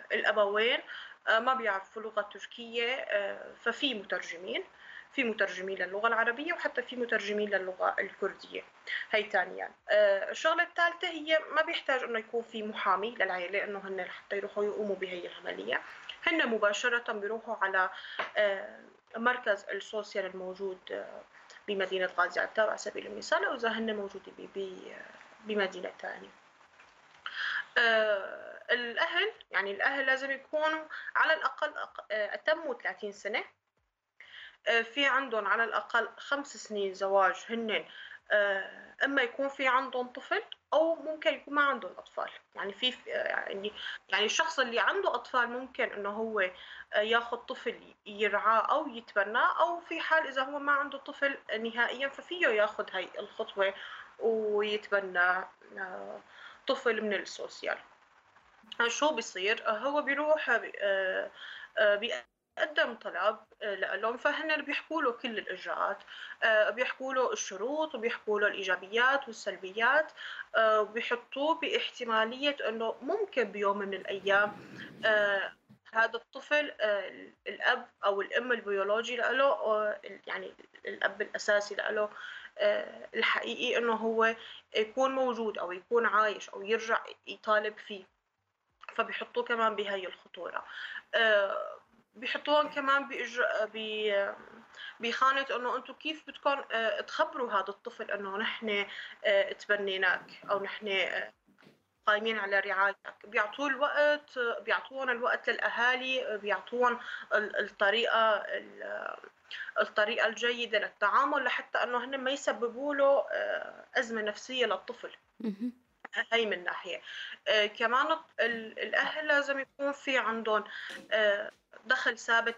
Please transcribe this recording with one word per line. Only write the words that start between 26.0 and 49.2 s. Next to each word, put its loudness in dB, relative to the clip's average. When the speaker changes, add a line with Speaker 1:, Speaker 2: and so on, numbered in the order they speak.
Speaker 1:
آه، 2
الأهل، 0
يعني 0
الأهل 0
لازم 2
يكونوا -2
على 4
الأقل -2
أق-، -10
آه، -2
أتموا 0
ثلاثين -6
سنة. -4
آه، 6
في 0
عندهم 2
على 4
الأقل 0
خمس -4
سنين -4
زواج 4
هن، -2
آه، 0
إما 2
يكون -2
في -2
عندهم 2
طفل -4
أو 6
ممكن -2
يكون -10
ما 4
عندهم 0
أطفال. -6
يعني -6
في، -2
آه، -2
يعني، -4
يعني 2
الشخص 0
اللي 2
عنده 2
أطفال 0
ممكن -4
إنه -4
هو، -2
آه، 4
ياخد 0
طفل -6
يرعاه 2
أو 2
يتبناه، 2